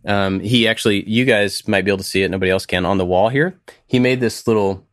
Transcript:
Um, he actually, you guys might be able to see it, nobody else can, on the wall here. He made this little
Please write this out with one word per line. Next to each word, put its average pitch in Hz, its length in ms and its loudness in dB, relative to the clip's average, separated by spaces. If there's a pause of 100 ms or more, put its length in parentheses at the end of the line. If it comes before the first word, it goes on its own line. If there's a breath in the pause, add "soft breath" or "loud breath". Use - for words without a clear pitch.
Um, 98 360 -2
he 113 260 2
actually, 107 420 -2
you 117 160 2
guys 104 420 0
might 98 180 0
be 101 60 2
able 95 80 0
to 92 40 -10
see - 180 -2
it, 95 80 0
nobody 92 220 0
else 95 140 0
can, 92 200 -2
on 95 120 0
the 92 80 0
wall 92 240 2
here. 151 280 -2 (300 loud breath)
He 127 100 0
made 127 220 2
this 113 260 -4
little 98 480 0